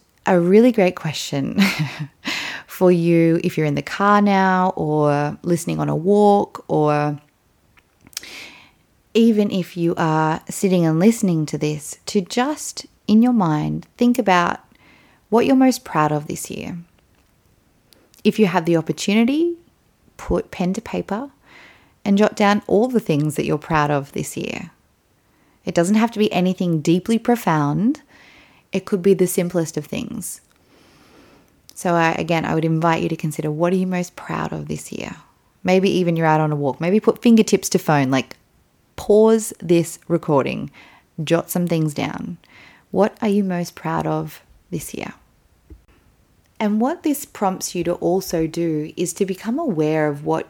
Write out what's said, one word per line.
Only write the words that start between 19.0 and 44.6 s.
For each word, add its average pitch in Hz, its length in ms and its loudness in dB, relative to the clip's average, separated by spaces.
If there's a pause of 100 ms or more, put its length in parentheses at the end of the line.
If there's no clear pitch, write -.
put - 360 -4
pen 185 220 -2
to 233 80 -6
paper 202 500 -8 (720)
and 202 120 4
jot 208 180 4
down 208 320 2
all 208 200 2
the 247 120 0
things 151 360 0
that - 100 -4
you're 151 120 0
proud 151 340 -2
of 143 220 -4
this - 240 -8
year. - 340 -10 (920)
It 180 100 -6
doesn't 175 200 4
have 226 160 2
to 202 80 -6
be 214 120 2
anything 180 500 0
deeply 180 380 2
profound. 180 840 0 (720)
It 190 120 -4
could 185 180 -4
be 196 100 6
the 175 140 4
simplest 175 500 -2
of 147 80 -6
things. - 560 -10 (1300)
So 175 180 -2
I, 165 200 2
again, 165 300 -2
I 160 120 -2
would 160 100 0
invite 165 380 0
you 170 60 -2
to 165 60 -4
consider, 151 360 -6
what 170 200 0
are 190 60 0
you 185 100 -2
most 180 280 -6
proud 160 360 -8
of 151 160 -10
this 151 240 -10
year? - 240 -12 (480)
Maybe 185 280 2
even 175 240 0
you're 165 100 0
out 156 160 4
on 151 100 0
a 151 40 -2
walk. 143 260 -4
Maybe 185 180 2
put - 220 0
fingertips 220 480 4
to 180 100 0
phone, 143 300 2
like, 131 260 -2 (600)
pause 220 640 4
this 170 480 0
recording, 139 640 0 (520)
jot 165 280 -2
some 175 160 -2
things 160 260 0
down. 160 440 -8 (520)
What 196 320 0
are 226 60 0
you 202 160 2
most 175 320 -4
proud 160 320 -4
of 156 340 -6 (300)